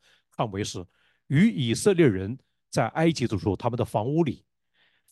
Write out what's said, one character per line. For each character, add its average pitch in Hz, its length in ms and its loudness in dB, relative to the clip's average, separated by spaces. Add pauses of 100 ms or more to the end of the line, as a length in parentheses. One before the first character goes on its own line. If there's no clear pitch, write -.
(300)
看 123 200 -4
为 98 120 -4
是 104 220 -10 (440)
与 175 220 4
以 120 240 -2
色 202 200 2
列 170 120 6
人 98 320 0 (320)
在 123 180 -2
埃 160 220 0
及 123 160 -2
的 107 120 -2
时 107 100 -4
候， 90 80 2
他 123 140 -4
们 120 80 -4
的 123 60 0
房 110 220 -2
屋 156 180 0
里、 - 200 -6 (680)